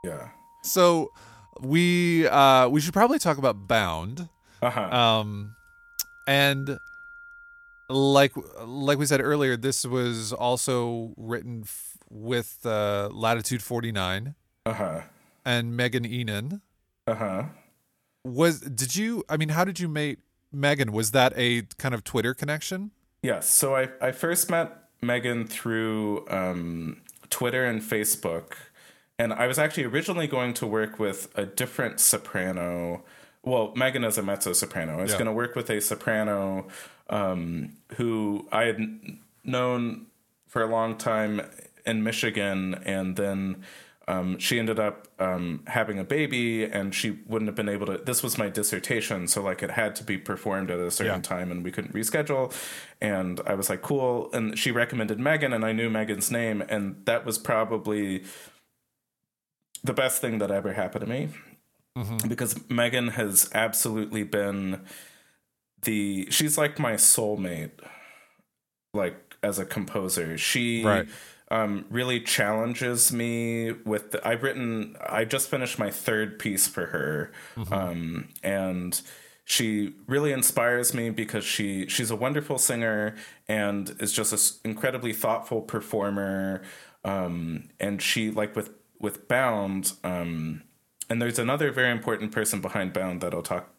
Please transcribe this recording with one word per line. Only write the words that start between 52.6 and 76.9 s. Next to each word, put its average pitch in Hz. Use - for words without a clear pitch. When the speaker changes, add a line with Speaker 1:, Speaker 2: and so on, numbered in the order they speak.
Speaker 1:
and 92
I 101
was 98
like, 92
"Cool," 127
and 110
she 131
recommended 113
Megan, 147
and 110
I 110
knew 113
Megan's 107
name, 113
and 101
that 117
was 113
probably 107
the 127
best 131
thing 113
that 101
ever 98
happened 98
to 104
me, 143
Speaker 2:
Mm-hmm. 113
Speaker 1:
because 117
Megan 120
has 104
absolutely 110
been 98
the, 101
she's, 151
like, 147
my 120
soulmate, 95
like, -
as 101
a 95
composer. 90
She 117
Speaker 2:
Right. 101
Speaker 1:
um, 104
really 123
challenges 117
me 117
with 107
the, -
I've 117
written, 117
I 113
just 127
finished 127
my 104
third 107
piece 98
for 85
her. 76